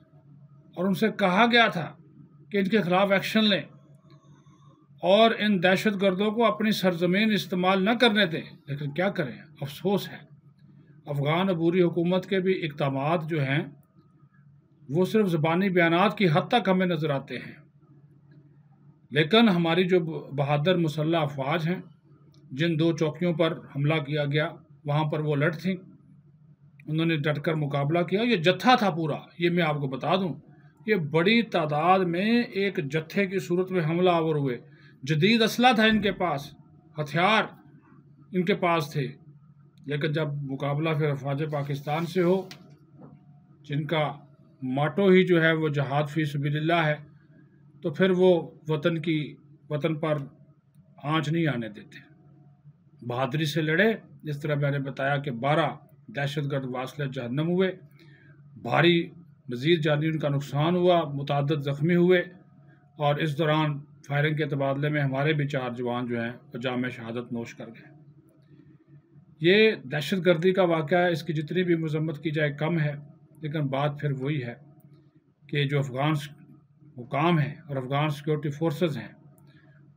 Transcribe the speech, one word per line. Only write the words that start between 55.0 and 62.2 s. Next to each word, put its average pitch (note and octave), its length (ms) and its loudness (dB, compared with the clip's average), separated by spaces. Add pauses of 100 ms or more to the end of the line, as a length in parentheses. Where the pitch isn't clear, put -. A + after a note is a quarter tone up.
कि C#3+ 120 -6
बारह C#3 480 0 (320)
दहशतगर्द C#3 560 4
वासले C3 420 -4
जहन्नम B2+ 380 0
हुए, F3+ 200 6 (1000)
भारी D#3+ 460 4 (400)
मज़ीद C#3+ 300 2
जानी D3+ 280 0
उनका D#3 200 -2
नुकसान C#3+ 480 0
हुआ, F3 280 4
मुतअद्दिद C#3+ 580 -2
ज़ख्मी C#3+ 320 0
हुए, F3 280 4 (760)